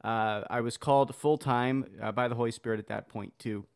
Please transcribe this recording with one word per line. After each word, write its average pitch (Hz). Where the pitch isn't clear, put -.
Uh, 110
I 120
was 117
called 139
full-time, 135
uh, 107
by 123
the 120
Holy 117
Spirit 113
at 104
that 104
point 101
to 104